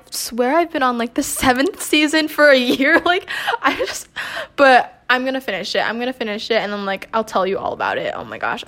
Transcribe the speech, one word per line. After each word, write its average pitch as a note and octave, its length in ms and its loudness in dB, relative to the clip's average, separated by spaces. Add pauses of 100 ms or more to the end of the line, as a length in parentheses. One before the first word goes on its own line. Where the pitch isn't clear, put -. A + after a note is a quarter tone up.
swear B3 480 -2
I've E4 140 0
been C#4+ 120 -2
on, B3 140 2
like, A#3 160 -4
the C#4+ 100 -2
seventh C4+ 580 0
season D4+ 460 2
for D4 220 4
a C4+ 80 8
year. C4+ 420 2
<laughs> - 60 0
Like, F4+ 240 0 (320)
I - 160 0
just, - 320 -6 (480)
but C4 360 6 (160)
I'm B3+ 140 2
gonna C4 160 -4
finish G3+ 340 -6
it. G3 60 0
I'm G#3+ 200 -2
gonna B3 120 -4
finish A3 400 -6
it, A3+ 60 2
and G3+ 160 -2
then, G3+ 120 -6
like, G3 280 -6
I'll A3+ 100 0
tell G3 240 -2
you F#3+ 100 -2
all - 140 -6
about G2 260 -2
it. - 160 -4
Oh - 120 -10
my A2 120 -12
gosh, A#2 300 -4